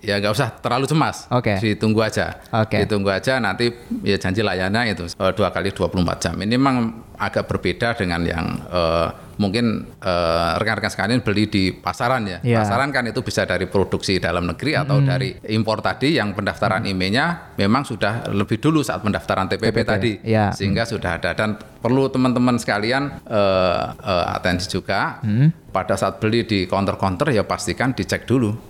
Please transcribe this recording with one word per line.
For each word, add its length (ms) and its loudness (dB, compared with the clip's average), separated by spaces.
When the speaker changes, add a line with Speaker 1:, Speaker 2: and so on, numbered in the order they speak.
Speaker 1:
ya 160 0
nggak 160 0
usah 240 -2
terlalu 240 0
cemas. 480 0
Speaker 2:
Oke. 240 2
Speaker 1:
Ditunggu 480 0
aja. 480 -4
Speaker 2:
Oke. 320 0
Speaker 1:
Ditunggu 240 0
aja, 320 0
nanti 320 0
ya 160 2
janji 240 0
layanannya 480 0
itu, 240 -6
eh, 160 2
dua 160 2
kali 240 -2
dua 160 0
puluh 160 2
empat 240 -2
jam. 80 -2
Ini 240 0
memang 560 0
agak 320 -2
berbeda 480 -2
dengan 300 -2
yang, 200 -2
eh, 400 2
mungkin, 480 0
eh, 560 2
rekan-rekan 320 0
sekalian 320 0
beli 240 2
di 240 2
pasaran 560 -2
ya. 160 -8
Speaker 2:
Iya. 240 2
Speaker 1:
Pasaran 240 0
kan 160 0
itu 160 -4
bisa 240 0
dari 240 0
produksi 480 2
dalam 320 0
negeri 240 -2
atau 240 2
Speaker 2:
Mm-mm. 80 6
Speaker 1:
dari 240 0
impor 240 0
tadi 400 0
yang 160 -2
pendaftaran 480 0
Speaker 2:
Mm-mm. 120 -2
Speaker 1:
emailnya 600 -2
memang 320 2
sudah 400 -2
lebih 320 0
dulu 240 4
saat 240 -2
pendaftaran 400 0
T 80 0
P 160 0
P 0 -
Speaker 2:
T 20 -2
P 60 2
P, 80 0
Speaker 1:
tadi. 260 0
Speaker 2:
iya. 240 4
Speaker 1:
Sehingga 320 0
Speaker 2:
Mm. 80 -4
Speaker 1:
sudah 240 -2
ada 200 -2
dan 240 0
perlu 520 0
teman-teman 480 2
sekalian, 640 -2
eh, 600 2
eh, 220 2
atensi 320 0
juga. 560 -2
Speaker 2:
Mm. 480 2
Speaker 1:
Pada 240 0
saat 240 0
beli 240 2
di 240 0
counter-counter 640 0
ya 160 2
pastikan 480 -2
dicek 320 -4
dulu. 240 2